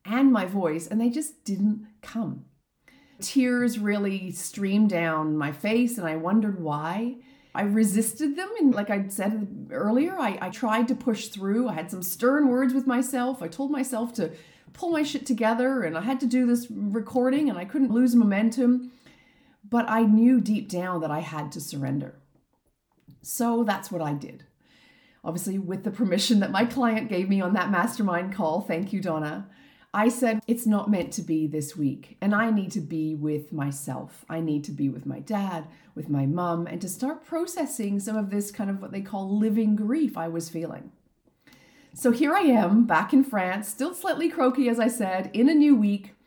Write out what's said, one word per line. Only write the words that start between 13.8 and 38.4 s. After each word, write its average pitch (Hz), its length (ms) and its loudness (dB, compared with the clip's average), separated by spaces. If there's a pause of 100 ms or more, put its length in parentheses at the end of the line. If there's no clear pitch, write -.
to 160 180 -4 (420)
pull 349 160 -6
my 302 120 2
shit 285 240 -4
together, 233 560 0
and 160 140 -2
I 170 60 -4
had 262 180 -2
to 269 60 0
do 247 200 2
this 240 240 0
recording, 240 800 0
and 180 80 -4
I 180 60 -8
couldn't 254 280 0
lose 240 220 6
momentum. 233 800 4 (720)
But 226 280 0
I 226 120 2
knew 226 380 8
deep 208 280 0
down 180 320 -4
that 156 100 -2
I 151 100 -2
had 151 320 -8
to 151 80 -10
surrender. 139 600 -6 (1000)
So 233 420 0
that's 196 260 -2
what 170 120 -4
I 147 100 -2
did. - 320 -8 (800)
Obviously, 190 340 -4
with 190 240 -6
the 208 80 -4
permission 202 500 2
that - 120 0
my 208 120 2
client 233 440 0
gave 190 200 0
me 196 120 4
on 185 140 0
that 190 180 0
mastermind 190 640 0
call, 165 260 0
thank 190 320 -4
you, 190 80 -2
Donna, 160 480 -4 (440)
I 214 180 4
said, 220 360 0
"It's 226 200 -2
not 208 240 2
meant 180 240 0
to - 80 -6
be 156 240 -2
this 147 300 -6
week, - 440 -4
and 202 140 2
I 226 160 2
need 196 220 0
to 190 80 -4
be 156 340 -4
with 151 380 -4
myself. 139 760 -8
I 165 120 -6
need 151 240 -2
to - 60 -10
be 143 200 -2
with 123 160 -10
my 135 140 -8
dad, 190 460 -4 (280)
with 156 160 -8
my 139 160 0
mum, 170 400 -2
and 175 160 -10
to 185 60 -6
start - 360 -6
processing 277 760 -4
some 214 160 -4
of 202 160 -2
this 202 200 -2